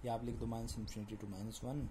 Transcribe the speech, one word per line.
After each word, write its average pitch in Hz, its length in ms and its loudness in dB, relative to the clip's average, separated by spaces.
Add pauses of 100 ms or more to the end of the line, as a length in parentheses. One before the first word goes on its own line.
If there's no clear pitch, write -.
या 117 100 4
आप 120 100 2
लिख 117 120 2
दो 113 100 2
minus 113 320 0
infinity 107 420 -2
to 101 140 -4
minus 107 300 -4
one 135 260 2